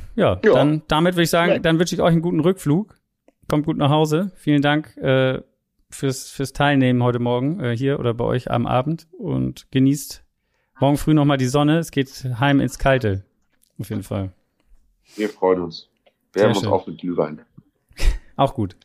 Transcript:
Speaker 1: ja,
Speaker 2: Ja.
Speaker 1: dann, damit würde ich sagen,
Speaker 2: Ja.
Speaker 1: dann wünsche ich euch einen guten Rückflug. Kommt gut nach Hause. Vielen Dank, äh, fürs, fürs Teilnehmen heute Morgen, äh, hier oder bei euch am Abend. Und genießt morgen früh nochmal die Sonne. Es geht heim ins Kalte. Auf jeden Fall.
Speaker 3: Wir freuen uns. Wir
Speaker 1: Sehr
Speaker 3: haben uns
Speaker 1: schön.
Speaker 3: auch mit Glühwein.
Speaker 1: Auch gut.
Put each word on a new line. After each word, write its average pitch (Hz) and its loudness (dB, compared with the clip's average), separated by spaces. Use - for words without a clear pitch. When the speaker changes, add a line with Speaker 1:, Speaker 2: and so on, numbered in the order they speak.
Speaker 1:
ja, 107 2
Speaker 2:
Ja. 208 6
Speaker 1:
dann, 151 2
damit 170 2
würde 170 2
ich 160 -2
sagen, 175 2
Speaker 2:
Ja. - 0
Speaker 1:
dann 165 2
wünsche 175 0
ich 160 -6
euch 165 4
einen 165 2
guten 170 -2
Rückflug. 175 0
Kommt 151 0
gut 156 -2
nach 143 2
Hause. 156 0
Vielen 147 0
Dank, 147 -2
äh, 131 0
fürs, - -6
fürs - -8
Teilnehmen 131 2
heute 123 0
Morgen, 123 -2
äh, 120 -4
hier 135 -2
oder 120 -2
bei 120 -4
euch 120 -2
am 120 0
Abend. 135 -4
Und 131 -6
genießt 135 0
morgen 139 2
früh 156 2
nochmal 143 4
die 127 0
Sonne. 147 2
Es 165 -6
geht 135 -2
heim 139 4
ins 131 -4
Kalte. 117 0
Auf 104 -12
jeden 101 -6
Fall. 95 -8
Speaker 3:
Wir 107 -4
freuen 92 0
uns. 85 -12
Wir 92 -2
Speaker 1:
Sehr - 6
Speaker 3:
haben 113 2
uns 98 0
Speaker 1:
schön. 107 -2
Speaker 3:
auch - -2
mit 82 -12
Glühwein. 85 -4
Speaker 1:
Auch - 0
gut. 101 -6